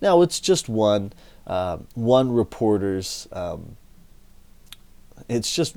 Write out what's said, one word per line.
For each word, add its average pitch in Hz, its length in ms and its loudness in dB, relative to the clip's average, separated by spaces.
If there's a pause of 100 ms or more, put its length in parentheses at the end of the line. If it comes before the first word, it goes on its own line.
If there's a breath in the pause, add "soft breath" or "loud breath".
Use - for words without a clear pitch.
Now, 180 200 6
it's 180 200 0
just - 260 0
one, 104 460 2 (320 soft breath)
uh, 90 320 -4 (160)
one 123 400 2
reporter's, 101 960 -2
um, 82 460 -10 (1500)
it's 120 240 -2
just, - 240 -2